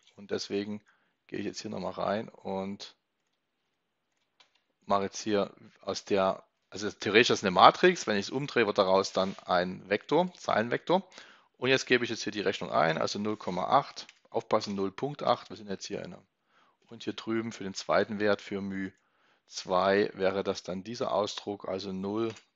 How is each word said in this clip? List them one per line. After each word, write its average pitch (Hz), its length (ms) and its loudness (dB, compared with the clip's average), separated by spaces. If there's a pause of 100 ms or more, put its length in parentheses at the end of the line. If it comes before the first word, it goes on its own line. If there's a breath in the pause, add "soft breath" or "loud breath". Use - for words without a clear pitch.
(180)
Und 101 140 -20
deswegen 104 520 -4 (440)
gehe 98 120 -8
ich 101 60 -8
jetzt 98 160 -8
hier 110 100 -10
nochmal 95 220 -8
rein 98 340 -2
und 98 680 -10 (1900)
mache 98 180 0
jetzt - 180 -8
hier 101 300 0 (300)
aus 98 220 -6
der, 95 400 2 (260)
also 101 220 -6
theoretisch 110 380 4
ist 113 140 2
eine 98 80 2
Matrix, 143 560 8
wenn 107 100 0
ich 101 80 -2
es - 60 -12
umdrehe, 131 360 0
wird 101 100 0
daraus 95 360 4
dann 98 220 0 (100)
ein 92 440 -2
Vektor, 156 440 0
Zeilenvektor. 131 760 0 (500 loud breath)
Und 123 120 -2
jetzt 131 160 4
gebe 123 180 4
ich 113 60 -4
jetzt 113 140 -6
hier 104 100 -6
die 104 80 -2
Rechnung 95 300 -4
ein, 82 260 4
also - 220 -2
null 107 180 -4
Komma 90 300 -4
acht, - 400 0 (240)
aufpassen, 107 440 -2
null 98 160 -4
Punkt 143 320 -8
acht, - 260 0
wir 92 80 -14
sind 104 120 -16
jetzt 98 160 -8
hier 95 180 -8
in 87 80 -12
der, 101 120 -18 (640)
und 117 160 -18
hier 107 100 -6
drüben 113 380 -4
für - 120 -12
den 95 120 -6
zweiten 98 440 0
Wert 104 220 2
für 98 200 -6
μ 98 300 -6 (540)
zwei 98 680 2
wäre 95 280 0
das 95 200 -4
dann 92 200 -8
dieser 117 280 -6
Ausdruck, 101 560 -4
also 95 260 -6
null 104 400 -4 (220)